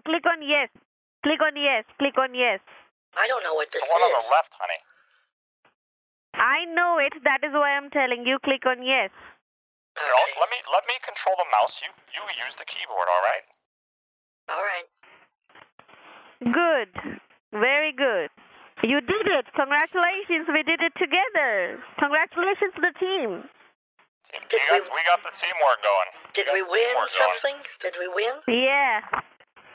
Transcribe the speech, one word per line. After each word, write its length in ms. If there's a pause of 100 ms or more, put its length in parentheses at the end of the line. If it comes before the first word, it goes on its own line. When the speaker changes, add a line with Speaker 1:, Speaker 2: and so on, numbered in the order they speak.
Speaker 1:
click 200
on 160
yes. 280 (540)
Click 180
on 140
yes. 300 (120)
Click 200
on 160
yes. 260 (580)
Speaker 2:
I 100
don't 160
know 100
what 160
Speaker 3:
It's 80
Speaker 2:
this 80
Speaker 3:
the 80
one 120
on 80
Speaker 2:
is. 120
Speaker 3:
the 80
left, 240
honey. 220 (1500)
Speaker 1:
I 400
know 280
it. 120 (120)
That 200
is 80
why 240
I'm 120
telling 360
you. 200
Click 200
on 200
yes. 240 (880)
Speaker 3:
Here, 80
Speaker 2:
Okay. 340
Speaker 3:
let 100
me, 100 (120)
let 160
me 80 (100)
control 320
the 140
mouse. 300
You, 80 (260)
you 60 (240)
use 100
the 140
keyboard, 400
all 160
right? 200 (1040)
Speaker 2:
All 140
right. 240 (1500)
Speaker 1:
Good. 800 (320)
Very 400
good. 380 (560)
You 160
did 260
it. 180 (120)
Congratulations. 920
We 160
did 160
it 160
together. 840 (180)
Congratulations 800
to 20
the 140
team. 480 (880)
Speaker 3:
Team, 160
Speaker 2:
Did 140 (100)
Speaker 3:
we 80
got, 80
Speaker 2:
we 140
Speaker 3:
we 80
got 160
the 100
teamwork 480
going. 260 (280)
Speaker 2:
Did 100
Speaker 3:
got 80
Speaker 2:
we 80
Speaker 3:
the 80
Speaker 2:
win 240
Speaker 3:
teamwork 160
going. 80
Speaker 2:
something? 380 (260)
Did 160
we 140
win? 220 (120)
Speaker 1:
Yeah. 540 (720)